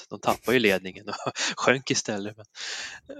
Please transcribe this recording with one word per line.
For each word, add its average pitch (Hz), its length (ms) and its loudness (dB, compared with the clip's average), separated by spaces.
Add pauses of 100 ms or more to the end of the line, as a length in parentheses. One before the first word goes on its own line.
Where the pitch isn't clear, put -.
De 104 100 -12
tappar 110 340 2
ju 131 60 6
ledningen 95 500 2
och 98 40 -6 (220)
<laughs> - 220 -2
sjönk 131 340 4
istället. 104 460 -2
Men, 104 80 -18 (760)